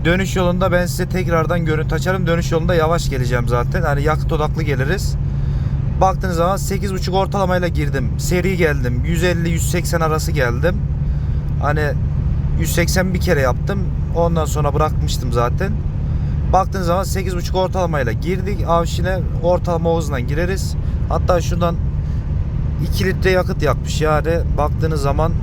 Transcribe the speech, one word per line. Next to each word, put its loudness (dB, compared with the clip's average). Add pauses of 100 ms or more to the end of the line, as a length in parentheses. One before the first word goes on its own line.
Dönüş 2
yolunda 2
ben 2
size -2
tekrardan 0
görüntü 0
açarım. 0
Dönüş 0
yolunda 2
yavaş 2
geleceğim 0
zaten. 0
Hani 0
yakıt 0
odaklı 0
geliriz. 0 (840)
Baktığınız 0
zaman 2
sekiz -2
buçuk -2
ortalamayla 0
girdim. 0
Seri 0
geldim. 0
Yüz 0
elli, 0
yüz 0
seksen 0
arası 0
geldim. 0 (840)
Hani 0 (760)
yüz 0
seksen 2
bir -2
kere 2
yaptım. 0 (380)
Ondan 2
sonra 0
bırakmıştım 0
zaten. 0 (800)
Baktığınız 0
zaman 2
sekiz -2
buçuk -2
ortalamayla 0
girdik. -2
Avşin'e 0 (240)
ortalama 0
o 2
hızla -2
gireriz. -2 (340)
Hatta 2
şuradan 0 (1120)
iki 0
litre 2
yakıt 0
yakmış. 0
Yani 2 (280)
baktığınız 0
zaman 2 (100)